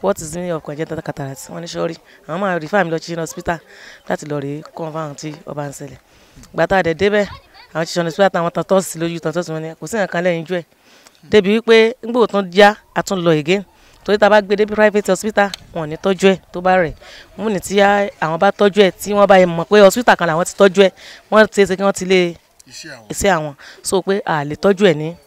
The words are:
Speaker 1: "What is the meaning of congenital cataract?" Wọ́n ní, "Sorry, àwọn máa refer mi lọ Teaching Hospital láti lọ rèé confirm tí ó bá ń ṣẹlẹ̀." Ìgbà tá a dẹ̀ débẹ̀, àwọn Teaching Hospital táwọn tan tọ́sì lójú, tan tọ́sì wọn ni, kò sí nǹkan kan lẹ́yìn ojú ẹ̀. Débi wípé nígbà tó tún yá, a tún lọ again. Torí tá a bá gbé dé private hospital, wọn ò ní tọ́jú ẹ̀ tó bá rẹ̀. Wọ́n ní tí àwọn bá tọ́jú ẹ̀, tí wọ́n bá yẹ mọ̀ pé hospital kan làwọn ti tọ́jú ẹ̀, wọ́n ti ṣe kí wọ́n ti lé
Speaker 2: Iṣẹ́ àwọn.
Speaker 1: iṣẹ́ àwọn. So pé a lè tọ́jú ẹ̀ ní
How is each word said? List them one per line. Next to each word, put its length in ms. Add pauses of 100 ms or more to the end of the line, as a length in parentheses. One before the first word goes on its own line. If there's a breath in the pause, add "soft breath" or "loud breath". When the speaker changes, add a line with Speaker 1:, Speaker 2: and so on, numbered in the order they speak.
Speaker 1:
"What 200
is 100
the 80
meaning 160
of 80
congenital 380
cataract?" 480
Wọ́n 120
ní, 60
"Sorry, 280 (320 soft breath)
àwọn 120
máa 200
refer 260
mi 60
lọ 80
Teaching 200
Hospital 400 (480 loud breath)
láti 180
lọ 140
rèé 220 (140)
confirm 400
tí 180 (120)
ó 80
bá 140
ń 40
ṣẹlẹ̀." 260 (560 soft breath)
Ìgbà 140
tá 100
a 60
dẹ̀ 100
débẹ̀, 320 (480)
àwọn 120
Teaching 200
Hospital 240
táwọn 220
tan 120
tọ́sì 360
lójú, 200
tan 140
tọ́sì 200
wọn 80
ni, 140
kò 120
sí 100
nǹkan 100
kan 160
lẹ́yìn 220
ojú 100
ẹ̀. 80 (600 soft breath)
Débi 260 (100)
wípé 340 (100)
nígbà 160
tó 220
tún 120
yá, 220 (200)
a 80
tún 200
lọ 160
again. 240 (420 soft breath)
Torí 140
tá 80
a 20
bá 120
gbé 140
dé 100
private 460
hospital, 380 (240)
wọn 100
ò 60
ní 80
tọ́jú 320
ẹ̀ 80 (140)
tó 100
bá 160
rẹ̀. 160 (460 loud breath)
Wọ́n 140
ní 60
tí 200 (420)
àwọn 160
bá 140
tọ́jú 320
ẹ̀, 80
tí 220
wọ́n 140
bá 120
yẹ 60
mọ̀ 200
pé 160
hospital 360
kan 100
làwọn 180
ti 120
tọ́jú 260
ẹ̀, 80 (400 loud breath)
wọ́n 160
ti 180
ṣe 120
kí 60
wọ́n 100
ti 120
lé 300 (320)
Speaker 2:
Iṣẹ́ 240
àwọn. 180
Speaker 1:
iṣẹ́ 260
àwọn. 180 (300 loud breath)
So 180
pé 240
a 180
lè 120
tọ́jú 360
ẹ̀ 40
ní 200 (120)